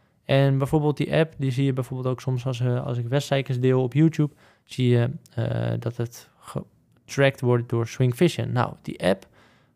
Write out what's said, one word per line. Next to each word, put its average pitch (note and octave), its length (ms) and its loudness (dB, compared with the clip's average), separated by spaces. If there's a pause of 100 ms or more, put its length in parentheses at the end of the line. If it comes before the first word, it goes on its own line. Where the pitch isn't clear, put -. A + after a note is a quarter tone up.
(240)
En C#3 340 2
bijvoorbeeld D3 400 0
die C3+ 180 -2
app, D#3 220 2
die C3+ 140 -2
zie C3+ 140 0
je C3+ 80 0
bijvoorbeeld B2+ 400 -4
ook A#2+ 80 -8
soms B2+ 240 -4
als, B2+ 140 -4
eh, B2 260 -2
als B2+ 120 -4
ik A#2+ 100 -4
wedstrijdjes C3+ 520 -2
deel B2+ 240 4
op B2 100 -4
YouTube, D#3 400 2 (300)
zie B2+ 260 0
je, A#2+ 220 4 (240)
eh, A#2 440 -2
dat A#2 180 -6
het - 400 -8
getracked - 1040 -4
wordt B2 280 2
door A#2 180 -2
Swing B2 280 0
Vision. A#2 360 0
Nou, A#2 300 0
die - 220 -10
app, F#3+ 240 0 (480)